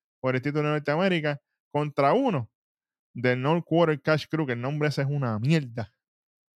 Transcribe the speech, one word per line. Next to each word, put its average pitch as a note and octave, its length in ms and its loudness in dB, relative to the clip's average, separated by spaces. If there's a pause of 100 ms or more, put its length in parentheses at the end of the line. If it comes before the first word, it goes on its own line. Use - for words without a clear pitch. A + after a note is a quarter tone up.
(220)
por B2+ 140 0
el B2 60 -2
título D3 260 -2
de D3+ 60 0
Norteamérica D3+ 680 -2 (320)
contra D3 400 2
uno G3+ 380 0 (640)
del B2 280 0
North D#3+ 240 0
Quarter D#3+ 340 2
Cash D#3 300 0
Crew, D#3 160 -2
que B2+ 60 -2
el A#2+ 80 -4
nombre D3 280 -2
ese C#3 140 -2
es C3+ 60 0
una C3 300 -2
mierda. B2 540 0 (640)